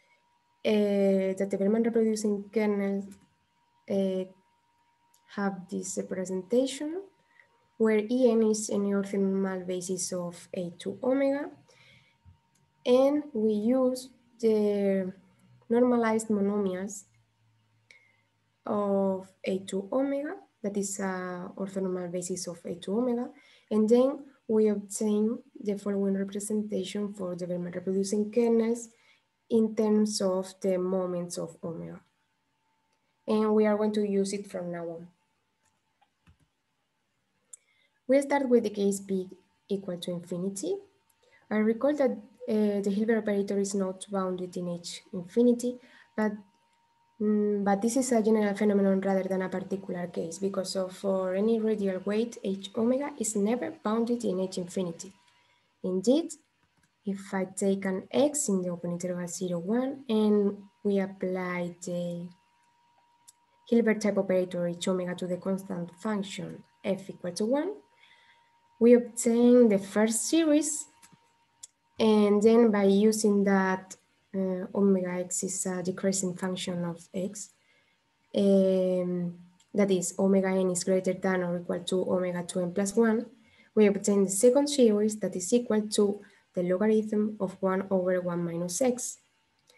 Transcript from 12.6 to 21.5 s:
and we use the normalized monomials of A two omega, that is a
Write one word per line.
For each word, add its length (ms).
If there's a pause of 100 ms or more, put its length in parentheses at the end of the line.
and 380 (100)
we 180
use 560 (320)
the 720 (560)
normalized 600
monomials 760 (1600)
of 640 (160)
A 140
two 340
omega, 440 (260)
that 140
is 240
a 560